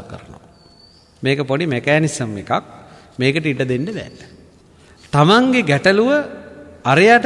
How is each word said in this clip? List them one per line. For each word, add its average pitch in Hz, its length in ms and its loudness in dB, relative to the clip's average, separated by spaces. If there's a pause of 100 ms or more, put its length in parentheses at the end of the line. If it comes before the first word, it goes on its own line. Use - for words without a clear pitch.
කරනවා. - 420 -20 (760)
මේක 139 200 -2
පොඩි 139 240 -4
මෙකැනිසම් 143 680 -2
එකක්. 98 160 -10 (640)
මේකට 139 320 0
ඉඩ 135 180 -4
දෙන්න 127 220 -4
බෑ. 196 240 -12 (1000)
තමන්ගේ 233 500 4
ගැටලුව 190 480 2 (720)
අරයට 214 440 4